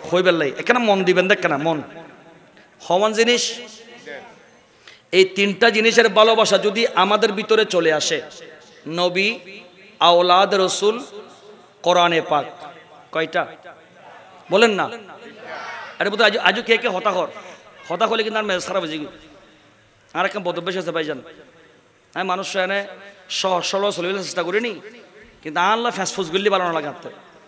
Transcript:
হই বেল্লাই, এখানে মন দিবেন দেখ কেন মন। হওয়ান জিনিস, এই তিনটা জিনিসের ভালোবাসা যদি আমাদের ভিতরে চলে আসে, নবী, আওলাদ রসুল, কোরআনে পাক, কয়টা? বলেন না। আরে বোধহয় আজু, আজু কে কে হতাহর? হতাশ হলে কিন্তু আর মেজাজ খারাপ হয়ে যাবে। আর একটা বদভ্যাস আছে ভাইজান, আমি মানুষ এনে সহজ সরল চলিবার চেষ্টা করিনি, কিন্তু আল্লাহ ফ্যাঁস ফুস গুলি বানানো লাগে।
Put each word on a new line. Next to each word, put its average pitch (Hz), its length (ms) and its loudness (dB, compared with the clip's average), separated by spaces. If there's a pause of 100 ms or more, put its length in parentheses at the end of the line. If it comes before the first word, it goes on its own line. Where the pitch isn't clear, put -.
(140)
হই 185 80 4
বেল্লাই, 165 360 2
এখানে 247 220 0
মন 202 240 2
দিবেন 180 240 4
দেখ 196 140 2
কেন 160 160 0
মন। 156 240 -2 (1080)
হওয়ান 208 240 2
জিনিস, 233 460 0 (1500)
এই 190 140 6
তিনটা 202 440 2
জিনিসের 220 400 4
ভালোবাসা 214 480 4
যদি 208 380 0
আমাদের 202 360 2
ভিতরে 214 340 0
চলে 165 280 2
আসে, 147 280 -2 (680)
নবী, 180 520 -2 (600)
আওলাদ 180 540 6
রসুল, 202 500 0 (760)
কোরআনে 175 400 2
পাক, 147 240 -2 (680)
কয়টা? 165 340 -2 (1080)
বলেন 220 200 4
না। 180 180 -2 (1120)
আরে 185 100 0
বোধহয় 208 180 2
আজু, 208 120 2
আজু 196 220 2
কে 226 160 2
কে 240 100 -4
হতাহর? 185 400 -2 (600)
হতাশ 185 200 0
হলে 226 140 0
কিন্তু 220 160 -4
আর 214 60 -2
মেজাজ 180 200 -2
খারাপ 185 180 -2
হয়ে 156 80 -8
যাবে। 156 140 -8 (1080)
আর 180 120 -2
একটা 202 140 -6
বদভ্যাস 175 380 -4
আছে 170 140 -6
ভাইজান, 151 300 -6 (920)
আমি 190 120 -4
মানুষ 196 280 -6
এনে 196 300 -2 (440)
সহজ 185 340 -2
সরল 202 280 -2
চলিবার 180 320 -4
চেষ্টা 170 200 -6
করিনি, 208 320 -2 (680)
কিন্তু 156 160 -4
আল্লাহ 226 320 2
ফ্যাঁস 185 240 -6
ফুস 180 140 -6
গুলি 196 200 0
বানানো 180 240 0
লাগে। 147 160 -4 (580)